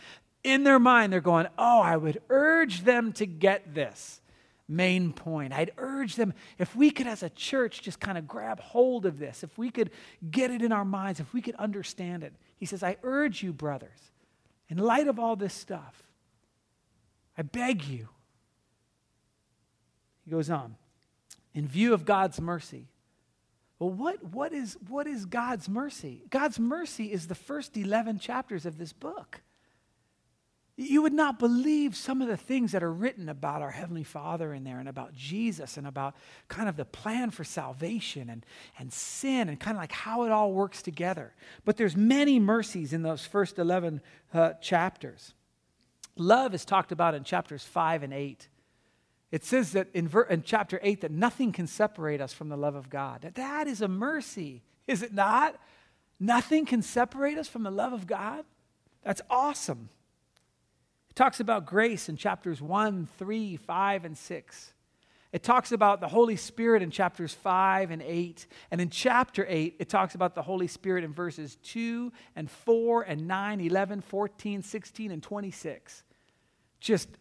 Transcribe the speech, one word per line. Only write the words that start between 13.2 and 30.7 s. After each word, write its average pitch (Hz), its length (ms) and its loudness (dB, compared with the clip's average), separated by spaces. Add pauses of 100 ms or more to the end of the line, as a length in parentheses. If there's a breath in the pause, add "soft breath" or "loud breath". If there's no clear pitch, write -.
you, 180 100 -4
brothers, 143 580 -8 (580)
in 165 80 -6
light 233 300 4
of 233 120 2
all 233 160 0
this 196 180 -4
stuff, - 560 -14 (1300)
I 165 60 -4
beg 240 400 -2
you." 123 260 -10 (2250)
He 160 60 -14
goes 160 180 -2
on, 127 260 -6 (800)
"In 147 140 -4
view 208 260 2
of 170 120 2
God's 190 340 2
mercy." 156 480 -8 (920)
Well, 180 100 -2
what, 269 340 -4
what 254 300 -6
is, 262 240 -8 (120)
what 285 180 -6
is 240 180 -8
God's 240 420 -4
mercy? 202 600 -6
God's 277 300 0
mercy 240 520 -4
is 180 140 -4
the 165 80 -8
first - 420 -10
eleven 214 440 -2
chapters 226 480 -8
of 156 100 -8
this 160 160 -12
book. - 480 -14 (1400)